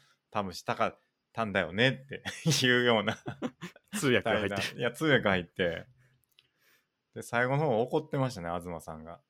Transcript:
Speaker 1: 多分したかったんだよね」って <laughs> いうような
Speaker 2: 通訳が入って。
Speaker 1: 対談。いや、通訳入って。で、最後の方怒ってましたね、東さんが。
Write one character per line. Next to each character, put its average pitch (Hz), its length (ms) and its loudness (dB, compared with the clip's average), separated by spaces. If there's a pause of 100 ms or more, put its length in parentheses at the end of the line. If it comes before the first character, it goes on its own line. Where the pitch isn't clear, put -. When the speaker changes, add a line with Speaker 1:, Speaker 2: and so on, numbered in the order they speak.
(300)
Speaker 1:
多 104 120 -4
分 95 100 -8
し - 100 -14
た 120 120 -4
か 110 140 0
っ - 120 -12 (320)
た 113 120 -4
ん 104 80 -6
だ 98 80 2
よ 82 120 -2
ね」 117 180 4 (140)
っ - 20 -20
て - 180 -14 (200)
<laughs> 139 220 2
い 123 140 6
う 123 40 2
よ 117 160 6
う 98 40 0
な 104 120 -2 (800)
Speaker 2:
通 151 100 0
訳 113 140 4
が 107 160 0
入 104 80 -2
っ - 20 -2
て。 98 80 -4
Speaker 1:
対 98 140 -4
談。 - 80 -12
い 131 40 -8
や、 123 80 0
通 - 160 -4
訳 117 220 4
入 92 120 2
っ 87 40 -4
て。 87 420 -4 (1300)
で、 113 80 -12
最 120 240 0
後 135 100 0
の 156 100 2
方 113 160 4
怒 143 160 0
っ 151 120 -6
て 147 80 -2
ま 131 100 0
し 113 60 -10
た 95 60 -10
ね、 85 80 -6 (120)
東 85 220 -8
さ 80 140 -14
ん 78 80 -16
が。 82 260 -16